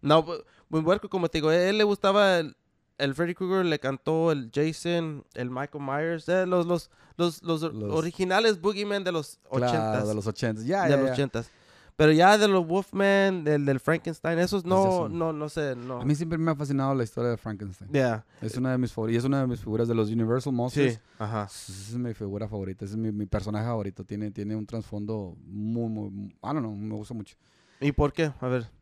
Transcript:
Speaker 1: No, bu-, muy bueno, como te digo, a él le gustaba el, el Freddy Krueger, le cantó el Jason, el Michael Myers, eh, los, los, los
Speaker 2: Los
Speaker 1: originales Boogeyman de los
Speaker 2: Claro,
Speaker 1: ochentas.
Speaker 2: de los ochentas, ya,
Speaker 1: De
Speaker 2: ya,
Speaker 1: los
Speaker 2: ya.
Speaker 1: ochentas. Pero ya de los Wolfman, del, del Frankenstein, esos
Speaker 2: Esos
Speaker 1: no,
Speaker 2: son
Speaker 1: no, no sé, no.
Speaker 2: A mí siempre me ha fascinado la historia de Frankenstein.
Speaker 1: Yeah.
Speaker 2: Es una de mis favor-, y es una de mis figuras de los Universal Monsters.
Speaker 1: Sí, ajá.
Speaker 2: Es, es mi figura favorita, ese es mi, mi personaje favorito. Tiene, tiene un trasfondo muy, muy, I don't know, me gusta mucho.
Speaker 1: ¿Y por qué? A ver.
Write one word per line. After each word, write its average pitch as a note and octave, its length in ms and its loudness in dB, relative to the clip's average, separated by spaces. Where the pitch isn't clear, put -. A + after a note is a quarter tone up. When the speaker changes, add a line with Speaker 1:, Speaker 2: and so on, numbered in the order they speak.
Speaker 1:
No, D#3 240 4
bu-, E3 180 -8
muy D#3+ 120 0
bueno, F3+ 280 2
como F3 200 -2
te - 100 -4
digo, D3+ 100 2
a D#3+ 60 4
él F#3+ 220 2
le G#3+ 60 4
gustaba G3 560 4
el, D#3 160 -6
el C#3 180 -2
Freddy E3+ 200 0
Krueger, F#3 300 0
le D#3 140 2
cantó D#3+ 520 0
el C3 220 -2
Jason, D#3+ 720 -2
el B2 160 -6
Michael C#3 340 -8
Myers, D#3 460 -4
eh, F#3 160 2
los, F3+ 220 2
los, F3 220 -2
los E3+ 260 0
Speaker 2:
Los E3 200 -2
Speaker 1:
originales F3 880 0
Boogeyman G3+ 440 -2
de F3+ 100 -2
los D#3 260 -6
Speaker 2:
Claro, B2 160 0
Speaker 1:
ochentas. A2 440 0
Speaker 2:
de G#2+ 60 0
los G#2 120 -2
ochentas, A2 380 -4
ya, F#3 180 0
Speaker 1:
De - 80 2
Speaker 2:
ya, C#3+ 60 6
Speaker 1:
los C3+ 100 2
Speaker 2:
ya. C3 60 0
Speaker 1:
ochentas. B2 360 -2
Pero D#3 160 6
ya F#3 280 8
de G#3 80 6
los F#3+ 180 4
Wolfman, G3 760 2
del, D3 240 2
del C3+ 120 2
Frankenstein, E3 600 -2
esos F3+ 220 2
Speaker 2:
Esos E3 40 -8
Speaker 1:
no, F#3 180 4
Speaker 2:
son F3+ 360 2
Speaker 1:
no, D#3+ 120 0
no D3+ 160 -6
sé, C#3+ 280 -4
no. B2 260 -8
Speaker 2:
A A#2+ 40 -4
mí D3 100 4
siempre E3 240 -4
me D#3+ 100 2
ha D#3+ 60 2
fascinado C#3 400 0
la B2+ 80 0
historia A#2+ 260 -2
de A#2 80 -2
Frankenstein. G2+ 540 -10
Speaker 1:
Yeah. B2 340 2
Speaker 2:
Es A2 160 -6
una C3 140 0
de B2+ 80 0
mis B2 120 0
favor-, A2+ 200 -2
y A#2 40 2
es A#2 100 2
una C#3 160 2
de C3 40 0
mis A#2+ 140 -2
figuras A2 280 0
de A#2 60 0
los A2 160 2
Universal A#2 440 0
Monsters. B2 420 2
Speaker 1:
Sí, A2 40 -14
ajá. G#2+ 260 -4
Speaker 2:
Es, - 240 -16
es A2+ 60 -10
mi B2 200 -4
figura G2+ 320 -6
favorita, F#2+ 380 -8
ese G2 100 -8
es - 40 -4
mi, A2 120 -2
mi G#2 160 -4
personaje G#2+ 400 -4
favorito. G2+ 360 -6
Tiene, G#2 280 -8
tiene G#2 240 -6
un G#2+ 100 -6
trasfondo G#2 800 -8
muy, A2 420 -4
muy, G#2+ 200 -6
I - 120 -20
don't C#3+ 200 -4
know, G#2+ 140 -6
me G#2+ 200 -8
gusta G#2+ 180 -10
mucho. A2 220 -12
Speaker 1:
¿Y C#3+ 120 0
por C#3+ 200 2
qué? D#3 300 0
A B2+ 60 -4
ver. B2 200 -2